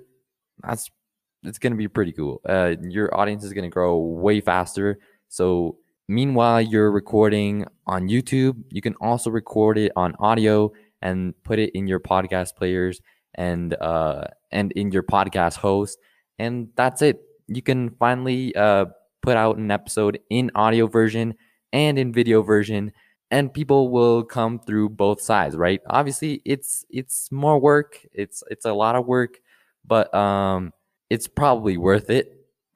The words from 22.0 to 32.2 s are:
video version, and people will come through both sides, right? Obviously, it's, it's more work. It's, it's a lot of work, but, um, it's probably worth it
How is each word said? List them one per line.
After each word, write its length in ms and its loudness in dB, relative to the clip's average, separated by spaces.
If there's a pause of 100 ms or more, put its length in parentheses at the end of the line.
video 300 4
version, 500 0 (380)
and 240 0
people 340 2
will 380 4
come 340 -4
through 300 -2
both 320 0
sides, 340 0
right? 240 0 (100)
Obviously, 540 -2
it's, 460 -6
it's 420 -10
more 260 2
work. 540 2
It's, 400 -10
it's 140 -10
a 80 -2
lot 240 2
of 80 0
work, 340 0 (480)
but, 260 2
um, 600 0 (360)
it's 200 -4
probably 480 0
worth 320 2
it 360 -2 (300)